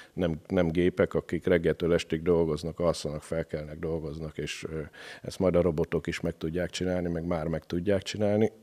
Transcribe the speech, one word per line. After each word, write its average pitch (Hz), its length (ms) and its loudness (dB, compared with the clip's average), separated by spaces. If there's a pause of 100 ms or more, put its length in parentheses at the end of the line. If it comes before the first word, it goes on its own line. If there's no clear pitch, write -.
(140)
nem, 82 340 0
nem 92 200 2
gépek, 87 460 2
akik - 320 -2
reggeltől 82 480 2
estig 80 280 0
dolgoznak, 82 580 0
alszanak, 78 440 0
felkelnek, 80 560 -6
dolgoznak, 80 580 -6
és, - 320 -8
ö, 80 120 -6 (400)
ezt - 180 -12
majd 90 160 4
a 87 60 6
robotok 82 460 0
is 85 120 -4
meg 85 180 -4
tudják 85 320 -4
csinálni, 90 400 -2
meg 85 160 -4
már 85 220 -2
meg 80 180 -2
tudják 92 360 0
csinálni. 104 500 0 (120)